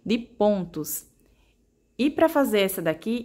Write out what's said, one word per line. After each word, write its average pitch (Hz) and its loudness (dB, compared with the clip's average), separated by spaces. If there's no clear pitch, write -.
de 214 0
pontos. 196 -2
E 262 0
pra 320 4
fazer 269 2
essa 190 0
daqui, 170 -2